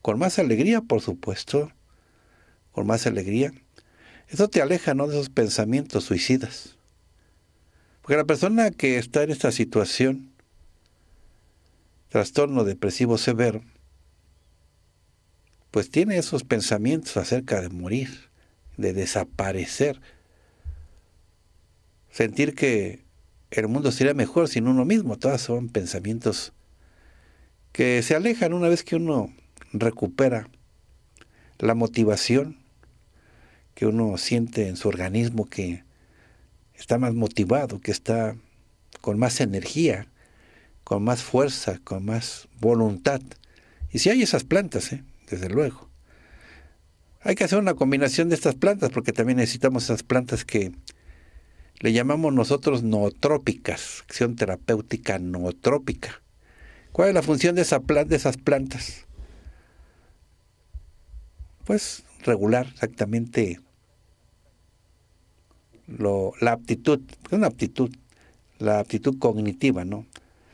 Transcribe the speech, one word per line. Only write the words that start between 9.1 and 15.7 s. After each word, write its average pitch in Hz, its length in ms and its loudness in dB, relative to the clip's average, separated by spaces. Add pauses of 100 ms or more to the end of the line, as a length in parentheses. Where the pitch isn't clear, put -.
en 151 80 0
esta 135 220 0
situación, 127 800 0 (1800)
trastorno 131 560 2
depresivo 104 540 0
severo, 117 440 0 (2000)